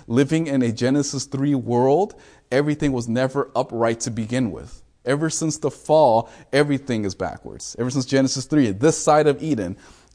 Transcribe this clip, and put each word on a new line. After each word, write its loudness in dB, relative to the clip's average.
living 2
in 0
a 2
Genesis -2
three -2
world, 0
everything 0
was -4
never -2
upright 0
to -6
begin -2
with. -16
Ever -2
since -4
the -4
fall, 2
everything 0
is -4
backwards. -10
Ever -2
since -2
Genesis 0
three, 2
this 2
side 4
of 2
Eden, -4